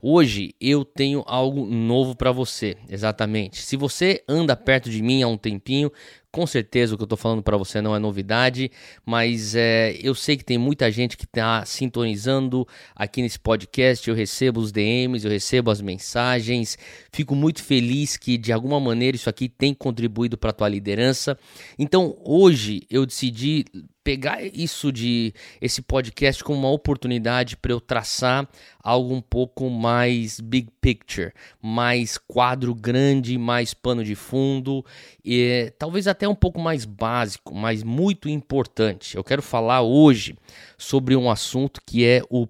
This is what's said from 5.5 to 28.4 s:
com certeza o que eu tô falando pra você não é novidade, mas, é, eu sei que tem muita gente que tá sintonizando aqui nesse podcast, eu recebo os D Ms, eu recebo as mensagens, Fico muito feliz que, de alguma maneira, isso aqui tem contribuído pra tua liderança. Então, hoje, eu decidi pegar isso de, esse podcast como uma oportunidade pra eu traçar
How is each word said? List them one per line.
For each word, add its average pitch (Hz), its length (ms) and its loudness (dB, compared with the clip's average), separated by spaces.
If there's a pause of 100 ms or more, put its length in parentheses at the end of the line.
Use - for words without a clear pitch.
com 170 160 -2
certeza 120 480 0
o - 20 -8
que 110 60 -4
eu 104 40 -4
tô 110 100 -2
falando 113 260 -2
pra 104 160 0
você 98 240 -4
não 107 120 0
é 107 40 0
novidade, 110 720 0 (340)
mas, 117 500 -2
é, 113 480 2
eu 131 120 0
sei 151 200 0
que 131 100 -8
tem 123 120 0
muita 123 340 2
gente 120 240 -2
que - 120 -14
tá 113 400 0
sintonizando 123 1000 -2 (300)
aqui - 240 -4
nesse 120 180 -4
podcast, 123 680 0
eu 117 60 2
recebo 113 440 0
os 110 140 -2
D 107 80 -2
Ms, 120 460 0
eu 104 40 0
recebo 117 400 0
as 104 120 0
mensagens, 120 680 -2 (580)
Fico 139 240 -2
muito 156 280 0
feliz 135 540 0
que, 123 200 -2
de 117 160 -2
alguma 127 260 0
maneira, 123 380 0
isso 117 140 -4
aqui 123 180 -4
tem 139 260 0
contribuído 117 600 -2
pra 110 160 -2
tua 104 160 0
liderança. 107 720 0 (400)
Então, 165 460 2
hoje, 139 680 6
eu 131 160 2
decidi 131 580 -2 (380)
pegar 139 400 -4
isso 156 500 -4
de, 117 400 -2 (280)
esse 123 200 -4
podcast 131 640 -2
como 147 160 -2
uma 135 120 0
oportunidade 123 880 -2
pra - 160 -4
eu 117 80 -2
traçar 127 680 -2 (340)